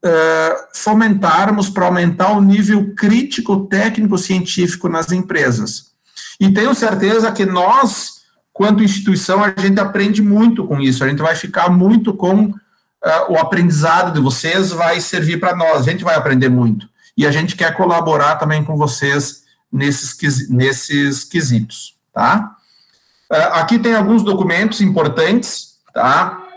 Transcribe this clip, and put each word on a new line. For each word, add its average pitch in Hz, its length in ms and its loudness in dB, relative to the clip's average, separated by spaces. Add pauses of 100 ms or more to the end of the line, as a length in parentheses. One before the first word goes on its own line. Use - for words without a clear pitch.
é, 160 540 0 (160)
fomentarmos 208 960 2
pra 185 180 -2
aumentar 180 440 0
o 208 100 2
nível 196 540 2
crítico, 214 720 0
técnico, 214 500 0
científico 180 720 -2
nas 165 240 -4
empresas. 139 800 -4 (500)
E 196 100 4
tenho 220 240 2
certeza 214 560 0
que 202 140 -2
nós, 190 760 0 (280)
quanto 208 320 2
instituição, 196 600 0
a 196 160 0
gente 196 180 2
aprende 202 440 0
muito 214 440 2
com 143 140 -2
isso, 135 240 0
a 135 40 2
gente 143 120 -2
vai 160 140 0
ficar 175 340 -2
muito 196 460 4
com, 202 400 0 (500)
é, 160 240 0
o 175 80 0
aprendizado 170 760 0
de 156 100 -2
vocês, 165 520 -2
vai 170 300 -2
servir 170 360 -4
pra 180 160 -2
nós, 156 320 0
a 156 40 0
gente 175 120 -6
vai 170 120 0
aprender 135 340 2
muito. 120 400 0 (280)
E 147 100 2
a 147 60 2
gente 160 240 -2
quer 165 180 -2
colaborar 156 640 0
também 156 260 -2
com 156 140 -4
vocês 143 680 -2 (300)
nesses 139 400 -2
quesi-, 127 420 -4
nesses 139 680 -2
quesitos, 123 720 -4 (180)
tá? 151 400 -2 (760)
É, 156 140 0 (120)
aqui 165 220 0
tem 233 200 2
alguns 208 260 2
documentos 190 580 0
importantes, 202 1000 0 (140)
tá? 139 480 0 (160)